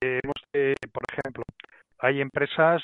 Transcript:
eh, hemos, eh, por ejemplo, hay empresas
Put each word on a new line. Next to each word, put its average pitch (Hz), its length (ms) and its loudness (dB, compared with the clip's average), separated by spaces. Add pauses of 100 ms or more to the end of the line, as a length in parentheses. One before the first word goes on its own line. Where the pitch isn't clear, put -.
eh, 127 200 0
hemos, 139 140 -4 (160)
eh, 139 240 2 (160)
por - 180 -8
ejemplo, 135 340 -8 (560)
hay 135 200 2
empresas 151 640 2